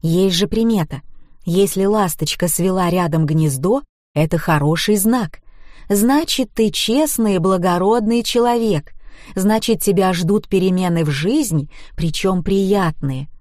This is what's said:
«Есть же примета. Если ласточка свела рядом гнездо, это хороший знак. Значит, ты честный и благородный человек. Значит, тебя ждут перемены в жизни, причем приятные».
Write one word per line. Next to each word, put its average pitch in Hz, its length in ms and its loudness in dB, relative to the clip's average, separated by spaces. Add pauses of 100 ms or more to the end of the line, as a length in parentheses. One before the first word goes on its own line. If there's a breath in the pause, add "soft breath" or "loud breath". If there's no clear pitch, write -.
«Есть 180 340 2
же 196 120 0
примета. 226 540 0 (440)
Если 190 400 0
ласточка 190 640 0
свела 180 420 0
рядом 165 360 0
гнездо, 156 560 0 (320)
это 156 240 0
хороший 156 600 0
знак. 220 420 0 (500 soft breath)
Значит, 247 640 2
ты 220 160 2
честный 226 680 0
и 185 40 0
благородный 190 800 2
человек. 226 720 0 (400 loud breath)
Значит, 214 480 2
тебя 190 320 2
ждут 180 340 0
перемены 185 560 2
в 151 60 0
жизни, 160 600 0 (260 loud breath)
причем 180 480 -2
приятные». 185 840 0 (120)